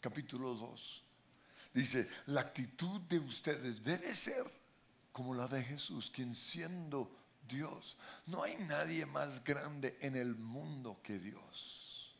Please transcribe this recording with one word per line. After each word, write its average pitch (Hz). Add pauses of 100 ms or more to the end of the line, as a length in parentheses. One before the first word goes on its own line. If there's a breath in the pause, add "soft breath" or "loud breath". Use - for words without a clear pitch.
capítulo 127
dos. 117 (720 loud breath)
Dice, 127 (180 loud breath)
"La 139
actitud 175
de 170
ustedes 127
debe 175
ser 254 (640)
como 127
la 123
de 127
Jesús, 131
quien 123
siendo 165 (380 loud breath)
Dios". 143 (300 loud breath)
No 165
hay -
nadie 160
más 143
grande 143
en 135
el 120
mundo 120
que 104
Dios. -